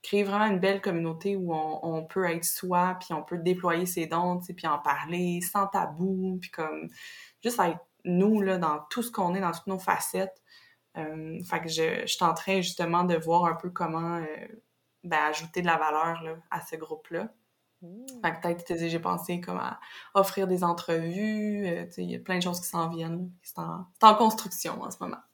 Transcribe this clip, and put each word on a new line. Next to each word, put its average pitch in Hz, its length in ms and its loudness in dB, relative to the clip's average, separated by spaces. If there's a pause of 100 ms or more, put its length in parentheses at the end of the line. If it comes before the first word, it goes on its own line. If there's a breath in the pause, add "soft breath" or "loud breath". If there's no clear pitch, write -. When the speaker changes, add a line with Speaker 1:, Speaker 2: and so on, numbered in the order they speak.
Speaker 1:
Créer 202 220 2
vraiment 202 240 2
une 196 120 2
belle 196 220 2
communauté 170 560 -2
où 175 160 -2
on, 156 300 -2
on 160 220 -2
peut 190 240 -2
être 170 140 -2
soi, 180 560 2
puis - 140 -8
on 156 100 -4
peut 180 140 -6
déployer 175 480 2
ses 175 220 -2
dons, 175 320 0
tu 180 80 -12
sais, 180 60 -10
puis 170 140 -6
en 147 100 2
parler 175 640 0
sans 196 260 0
tabou, 185 760 0
puis - 100 -14
comme 160 380 -6 (520 loud breath)
juste 240 200 -2
être 170 180 2 (240)
nous, 196 380 6
là, 190 160 2
dans 156 220 0 (100)
tout 247 140 -4
ce 240 80 -6
qu'on 185 240 0
est, 196 60 -2
dans 175 120 0
toutes - 140 -10
nos 190 120 -4
facettes. 190 600 0 (560 loud breath)
Euh, 160 460 -6
fait 165 180 -4
que 165 80 -6
je, 160 320 0
je - 120 -2
suis 180 120 2
en 165 80 6
train, 190 240 0
justement, 175 480 2
de 175 100 4
voir 165 300 4
un 165 80 4
peu 180 160 -6
comment, 165 480 -2
euh, 165 80 -6 (800)
ben, 165 140 2 (100)
ajouter 165 320 -4
de 175 60 2
la 165 100 4
valeur, 156 460 0
là, 160 120 -8 (160)
à 165 100 -4
ce - 140 -10
groupe-là. 160 540 -8 (520)
Speaker 2:
Mmh. 190 240 -16 (160)
Speaker 1:
Fait 165 120 0
que 165 80 -10
peut-être 175 260 -2
que 175 80 -2 (120)
j'ai 165 120 -2
pensé 175 400 -2
comme 180 200 -6
à - 200 -6 (340 loud breath)
offrir 196 340 4
des 180 160 2
entrevues, 202 1040 -2
euh, 175 180 -4
tu 175 80 -16
sais, 185 100 -6
il 175 80 -4
y 180 40 -4
a - 40 -8
plein 185 180 -2
de 180 60 0
choses 175 160 -2
qui - 80 -8
s'en 165 220 -2
viennent, 165 320 -6
là. 185 60 -6 (160)
C'est - 160 -14
en, 165 260 -6 (120)
c'est - 100 8
en 214 80 12
construction - 680 0
en - 100 -8
ce - 80 -14
moment. - 200 -8 (140)